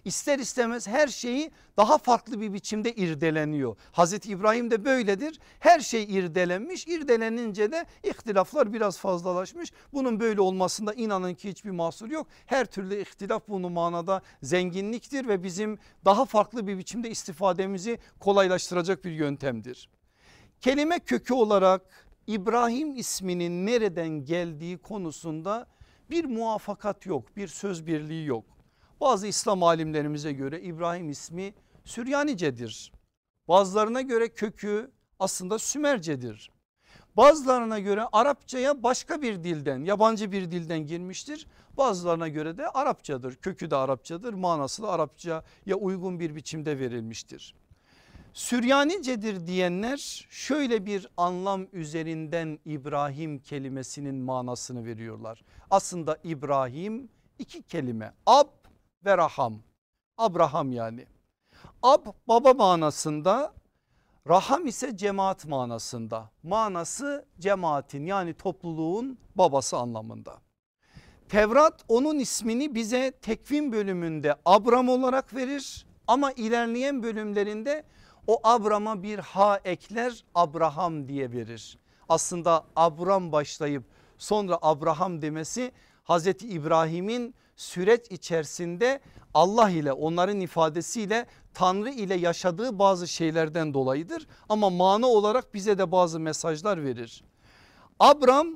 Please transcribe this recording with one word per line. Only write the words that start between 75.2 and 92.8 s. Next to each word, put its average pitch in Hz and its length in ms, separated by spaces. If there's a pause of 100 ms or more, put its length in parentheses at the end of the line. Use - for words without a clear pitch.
verir 269 520 (200)
ama 269 260
ilerleyen 233 720
bölümlerinde 214 800 (420)
o 226 180
Abram'a 214 580
bir 208 160
ha 196 460
ekler, 226 600 (100)
Abraham 160 720
diye 139 240
verir. 117 460 (300)
Aslında 165 560 (120)
Abram 170 560
başlayıp 147 520 (340)
sonra 202 440
Abraham 160 600
demesi 160 500 (320)
Hazreti 180 440
İbrahim'in 170 880 (220)
süreç 214 540
içerisinde 175 920 (340)
Allah 202 360
ile, 151 220
onların 175 480
ifadesiyle 180 840 (280)
Tanrı 196 360
ile 208 240
yaşadığı 180 640
bazı 185 300